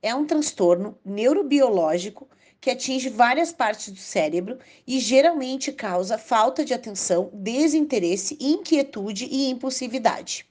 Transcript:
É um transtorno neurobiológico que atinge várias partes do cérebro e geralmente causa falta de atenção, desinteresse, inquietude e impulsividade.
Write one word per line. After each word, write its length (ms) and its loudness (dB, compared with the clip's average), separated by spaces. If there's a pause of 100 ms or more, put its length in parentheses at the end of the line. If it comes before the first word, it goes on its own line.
É 140 -2
um 100 0
transtorno 800 2
neurobiológico 1200 2 (320)
que 100 0
atinge 380 -4
várias 440 2
partes 400 -4
do 60 -18
cérebro 600 -2 (260)
e 140 -2
geralmente 720 2
causa 440 -2
falta 480 2
de 80 -4
atenção, 640 -2
desinteresse, 1040 0
inquietude 840 -2
e 260 -2
impulsividade. 1000 -4